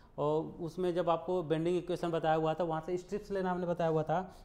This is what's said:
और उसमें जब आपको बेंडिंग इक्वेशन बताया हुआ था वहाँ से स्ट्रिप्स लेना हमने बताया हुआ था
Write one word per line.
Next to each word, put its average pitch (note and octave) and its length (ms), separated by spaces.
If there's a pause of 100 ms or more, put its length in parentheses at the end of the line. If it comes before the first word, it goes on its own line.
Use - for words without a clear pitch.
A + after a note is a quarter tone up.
(180)
और D3+ 260 (180)
उसमें F3 340
जब F3 140
आपको F3 360
बेंडिंग E3 320
इक्वेशन E3+ 340
बताया D#3+ 240
हुआ D#3 180
था F3+ 120
वहाँ D#3+ 160
से F3+ 180
स्ट्रिप्स G3+ 320
लेना F#3 200
हमने F3+ 160
बताया E3+ 220
हुआ D#3 140
था D#3 180 (240)